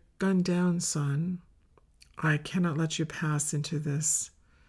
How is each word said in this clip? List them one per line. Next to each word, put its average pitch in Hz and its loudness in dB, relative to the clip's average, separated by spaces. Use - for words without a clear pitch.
gun 190 4
down, 180 2
son? 160 -2
I 156 2
cannot 160 0
let 160 0
you 165 0
pass 151 -2
into 151 -2
this 151 -2